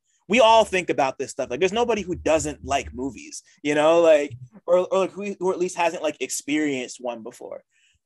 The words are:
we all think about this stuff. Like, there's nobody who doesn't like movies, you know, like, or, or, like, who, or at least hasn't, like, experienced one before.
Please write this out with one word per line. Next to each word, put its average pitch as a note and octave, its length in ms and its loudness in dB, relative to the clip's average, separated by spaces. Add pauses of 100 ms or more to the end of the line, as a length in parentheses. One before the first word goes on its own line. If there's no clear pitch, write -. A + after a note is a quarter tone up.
(300)
we A3 120 4
all A3 240 6
think F3+ 240 -4
about C3+ 280 -2
this B2+ 140 -8
stuff. B2+ 180 -8
Like, B2 100 -6
there's F3+ 140 0
nobody A#3 280 -2
who F3 120 -6
doesn't D3+ 520 -2
like C3 280 -4
movies, B2 500 -12 (200)
you D3 120 0
know, D#3+ 260 4
like, D3 320 4 (320)
or, F3 140 4 (140)
or, F#3+ 60 2
like, F3+ 120 -2
who, G3 280 -8
or F#3 140 0
at D#3 60 -6
least F3+ 180 -4
hasn't, E3 260 -2
like, D3+ 160 -4
experienced C#3 800 -4
one A#2 240 -10
before. - 400 -16 (420)